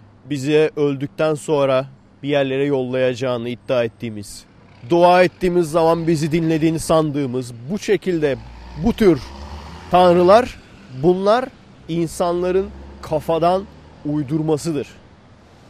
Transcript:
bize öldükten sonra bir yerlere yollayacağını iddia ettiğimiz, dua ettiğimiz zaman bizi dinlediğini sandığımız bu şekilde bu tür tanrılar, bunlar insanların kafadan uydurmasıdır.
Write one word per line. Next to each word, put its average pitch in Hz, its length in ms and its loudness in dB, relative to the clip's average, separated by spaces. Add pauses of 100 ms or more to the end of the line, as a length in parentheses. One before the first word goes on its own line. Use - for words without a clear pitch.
(300)
bize 147 460 0
öldükten 147 600 -2
sonra 135 500 0 (380)
bir 139 60 -6
yerlere 139 360 0
yollayacağını 127 840 -2
iddia 123 340 -2
ettiğimiz, 110 600 -10 (460)
dua 175 340 6
ettiğimiz 175 480 0
zaman 165 360 2
bizi 160 240 0
dinlediğini 160 480 0
sandığımız 139 720 -2 (180)
bu 208 80 -6
şekilde 160 580 -2 (460)
bu 220 100 2
tür 175 280 4 (680)
tanrılar, 180 680 6 (440)
bunlar 196 420 2 (420)
insanların 175 840 -2 (320)
kafadan 165 640 -2 (420)
uydurmasıdır. 151 840 -4 (840)